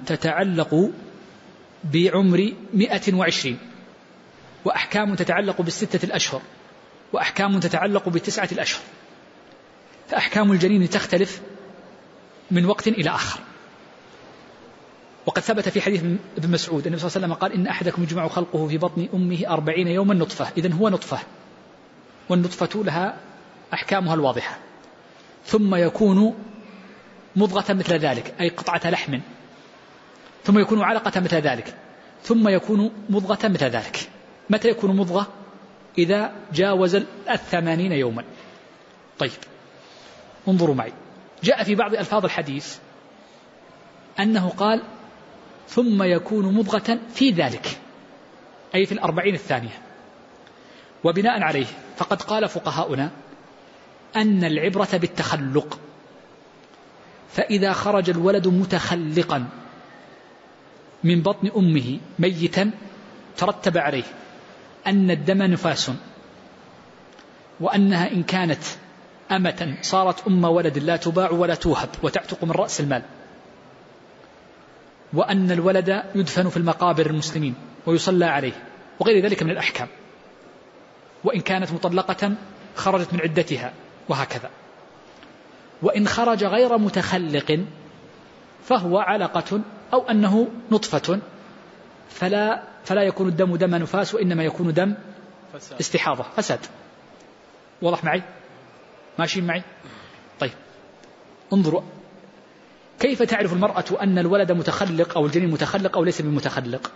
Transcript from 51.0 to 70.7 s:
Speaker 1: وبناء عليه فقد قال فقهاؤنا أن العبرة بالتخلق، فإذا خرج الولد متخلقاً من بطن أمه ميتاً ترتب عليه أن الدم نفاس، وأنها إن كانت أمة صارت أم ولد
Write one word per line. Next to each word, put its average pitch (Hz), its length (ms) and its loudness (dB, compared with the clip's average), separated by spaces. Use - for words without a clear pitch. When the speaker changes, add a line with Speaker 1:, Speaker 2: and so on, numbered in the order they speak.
Speaker 1:
وبناء 196 380 2
عليه 147 240 0
فقد 180 260 -2
قال 214 260 0
فقهاؤنا 151 600 -4
أن 208 280 4
العبرة 175 480 0
بالتخلق، 147 840 -2
فإذا 196 420 0
خرج 190 380 0
الولد 180 380 2
متخلقاً 170 1000 0
من 170 180 4
بطن 196 340 -2
أمه 151 420 2
ميتاً 175 520 0
ترتب 185 420 0
عليه 139 260 0
أن 196 240 4
الدم 175 320 2
نفاس، 165 480 0
وأنها 196 520 2
إن 175 100 0
كانت 175 400 0
أمة 170 500 -2
صارت 190 440 0
أم 185 180 4
ولد 165 340 4